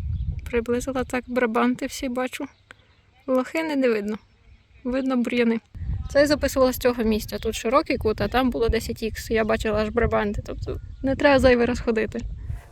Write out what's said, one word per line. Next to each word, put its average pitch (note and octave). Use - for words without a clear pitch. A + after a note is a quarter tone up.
Приблизила A#3+
так B3
брабанти B3
всі, C4+
бачу. B3+
Лохини C#4+
не C4
видно. G#3+
Видно C4
бур'яни. A#3+
Це C#4
я D4
записувала C4+
з B3
цього B3
місця. G#3+
Тут A3
широкий C4+
кут, G#3+
а G#3
там B3
було A#3
десять A3+
ікс. -
Я A3
бачила G#3+
аж G#3+
брабанти, A3
тобто -
не C4+
треба C#4+
зайвий A#3+
раз A#3+
ходити. A3+